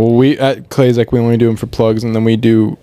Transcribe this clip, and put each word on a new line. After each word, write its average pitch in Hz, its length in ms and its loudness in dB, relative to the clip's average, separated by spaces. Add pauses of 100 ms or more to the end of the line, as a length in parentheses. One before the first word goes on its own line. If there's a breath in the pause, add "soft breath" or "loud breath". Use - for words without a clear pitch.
well, 117 80 2
we, 131 240 2
at 135 300 -4
Clay's, 127 280 2
like, 117 140 0
we 123 80 0
only 117 180 0
do 117 120 2
'em 113 80 -2
for 113 100 -10
plugs, 110 360 -2
and 113 120 -4
then 113 80 -2
we 113 140 2
do, 110 460 0